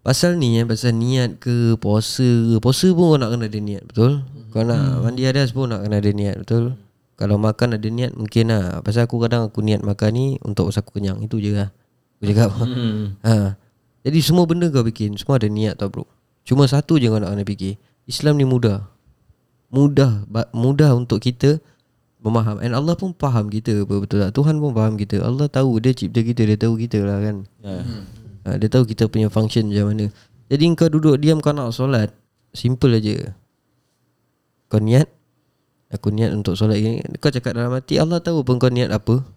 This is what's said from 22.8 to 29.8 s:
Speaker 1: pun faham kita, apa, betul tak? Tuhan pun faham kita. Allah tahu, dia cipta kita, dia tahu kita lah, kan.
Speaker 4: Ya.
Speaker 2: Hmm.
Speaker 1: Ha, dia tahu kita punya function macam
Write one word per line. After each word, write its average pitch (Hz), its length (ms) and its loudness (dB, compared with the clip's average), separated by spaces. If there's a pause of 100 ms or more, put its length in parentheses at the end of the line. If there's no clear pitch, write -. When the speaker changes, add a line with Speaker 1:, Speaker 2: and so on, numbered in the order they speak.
Speaker 1:
pun 185 180 -6
faham 120 360 0
kita, 107 340 -2
apa, 98 140 -2
betul 101 220 -2
tak? 101 140 0
Tuhan 151 240 2
pun 147 140 -2
faham 110 240 0
kita. 104 260 -2
Allah 127 260 -2
tahu, 135 320 0
dia 120 120 2
cipta 120 300 -2
kita, 117 220 0
dia 107 140 4
tahu 113 200 0
kita 113 240 -2
lah, 101 180 -2
kan. 104 180 -4 (220)
Speaker 4:
Ya. 95 200 -12
Speaker 2:
Hmm. 104 240 -10 (420)
Speaker 1:
Ha, 95 120 -4
dia 104 120 0
tahu 127 160 4
kita 110 220 0
punya 107 220 2
function 110 380 0
macam 104 220 0